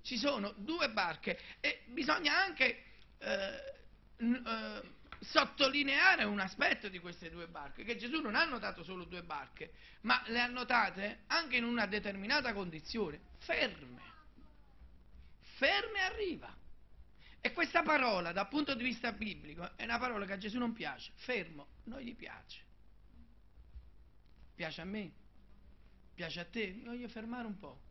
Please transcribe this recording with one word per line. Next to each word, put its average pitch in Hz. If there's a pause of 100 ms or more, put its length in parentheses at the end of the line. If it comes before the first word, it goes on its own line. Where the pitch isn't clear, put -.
Ci 247
sono 220
due 285
barche 170 (220)
e -
bisogna 302
anche, 311 (340)
eh, 196 (440)
n-, 240
eh, 220 (380)
sottolineare 285
un 208
aspetto 208
di 185
queste 170
due 170
barche, 160
che 220
Gesù 240
non 226
ha 311
notato 208
solo 180
due 175
barche, 151 (300)
ma 247
le 233
ha 247
notate 233
anche 302
in 240
una 233
determinata 208
condizione, 175 (180)
ferme. 156 (1500)
Ferme 403
a 381
riva. 370 (760)
E -
questa 339
parola, 240
dal 196
punto 285
di 233
vista 240
biblico, 170
è 220
una 233
parola 233
che 190
a 196
Gesù 214
non 240
piace. 151
Fermo, 160 (180)
non 269
gli 233
piace. - (1900)
Piace 160
a 165
me? 196 (1000)
Piace 170
a 170
te? 214
Mi 196
voglio 240
fermare 233
un 202
po'. 131